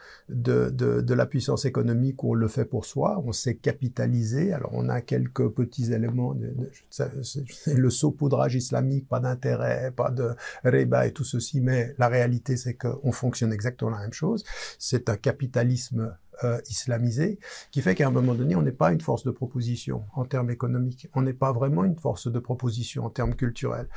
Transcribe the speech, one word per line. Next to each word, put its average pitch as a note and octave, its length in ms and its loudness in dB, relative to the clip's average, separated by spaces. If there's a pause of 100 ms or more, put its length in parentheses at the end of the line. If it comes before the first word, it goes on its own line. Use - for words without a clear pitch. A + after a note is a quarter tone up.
(300)
de, B2 400 2
de, B2 320 2
de B2 120 2
la B2 120 4
puissance B2+ 400 0
économique B2 580 0
où A#2 80 2
on - 20 2
le A2+ 140 4
fait A#2+ 160 0
pour A2+ 220 -4
soi, F3 400 0
on A#2 80 -2
sait - 220 -2
capitaliser. B2 960 0
Alors C3+ 180 -4
on B2 160 -2
a B2 140 0
quelques B2+ 480 0
petits A#2+ 420 -2
éléments, B2 420 0
de, A#2 140 -4
de, B2+ 240 -6 (180)
ça, C3 200 -4 (140)
c'est, C#3 280 -8
c'est - 240 -2
le B2+ 140 6
saupoudrage C3 680 2
islamique, C3 540 0
pas B2+ 100 0
d'intérêt, B2+ 720 -2
pas B2 180 0
de A#2+ 200 0 (340)
riba B2+ 440 4
et A2 40 0
tout B2+ 140 -6
ceci, B2+ 340 -2
mais B2 380 2
la B2 100 4
réalité B2 480 2
c'est A#2+ 200 -4
qu'on A#2+ 360 -2
fonctionne A#2+ 400 0
exactement A2 400 -2
la G#2+ 80 -6
même G#2+ 140 -8
chose. G3+ 320 -2 (340)
C'est - 300 0
un G#2 80 0
capitalisme, A#2+ 1000 0 (280)
euh, A#2 260 0
islamisé, A#2+ 680 0 (320)
qui C3+ 100 0
fait F#3 140 2
qu'à C#3+ 120 4
un B2+ 40 2
moment B2 240 4
donné, C#3 200 2
on F3 60 4
n'est C#3 100 2
pas - 200 4
une D#2+ 100 2
force - 220 -2
de A#2 80 0
proposition A#2+ 720 -4 (100)
en C3 100 -2
termes B2 280 -2
économiques. B2 640 -2
On C3 80 2
n'est C3 100 0
pas C3+ 180 0
vraiment C#3 320 2
une F3 140 2
force - 340 -2
de A#2+ 60 -2
proposition A#2+ 680 -2
en A2+ 40 -4
termes A#2+ 240 0
culturels. A#2+ 640 -2